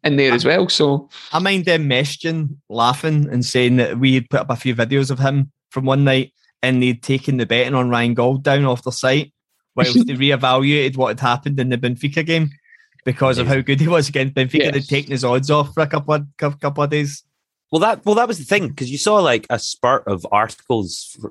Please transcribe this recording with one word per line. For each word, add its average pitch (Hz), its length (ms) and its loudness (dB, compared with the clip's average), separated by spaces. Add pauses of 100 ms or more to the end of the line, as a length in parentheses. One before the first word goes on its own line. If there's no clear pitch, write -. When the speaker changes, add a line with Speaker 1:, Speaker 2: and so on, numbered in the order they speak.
Speaker 1:
in 147 140 2
there 139 160 4
as 120 120 0
well. 180 240 2
So 143 400 0 (240)
Speaker 2:
I 160 60 0
mind 185 280 0
them 165 220 2
messaging, 147 680 -2 (120)
laughing, 143 640 0
and 123 140 -2
saying 123 320 2
that 120 240 0
we 131 140 4
had 127 160 -2
put 143 100 0
up 139 100 -4
a 117 60 -4
few 123 180 -4
videos 131 380 0
of 127 80 -4
him 139 320 0 (180)
from 135 140 -4
one 135 200 2
night, 131 280 2 (300)
and 127 200 2
they'd 123 200 0
taken 135 340 -2
the 117 100 -2
betting 123 280 0
on 123 160 0
Ryan 120 240 2
Gauld 127 280 0
down 143 220 2
off 123 180 0
their 123 100 -8
site 139 400 0 (440)
whilst 123 180 2
Speaker 1:
<laughs> - 120 4
Speaker 2:
they 135 80 -4
reevaluated 135 800 2
what 131 120 0
had 113 120 -6
happened 135 400 -2
in 127 80 -2
the 123 100 0
Benfica 143 480 -4
game 160 240 0 (540)
because 127 320 0
of 123 100 -2
Speaker 1:
Yeah. 135 100 2
Speaker 2:
how 135 40 0
good 135 200 0
he 160 80 2
was 160 200 2
against 139 260 -4
Benfica. 135 260 0
Speaker 1:
Yes. 131 120 0
Speaker 2:
They'd 139 160 -4
taken 143 220 -2
his 131 140 -4
odds 131 260 0
off 147 240 0
for 160 80 0
a 151 40 0
couple 147 280 -2
of, 147 120 -2 (120)
cou-, 143 140 -2
couple 143 300 -4
of 143 60 0
days. 147 340 -4 (480)
Speaker 3:
Well, 160 100 0
that, 208 260 0
well, 208 80 4
that 233 140 2
was 214 100 -6
the 147 80 -12
thing, 196 260 0
'cause 139 160 -8
you 135 80 -8
saw, 214 200 2
like, 131 340 2
a 120 80 0
spurt - 480 -2
of 92 260 -4
articles 107 880 -2
fr-, 107 100 -12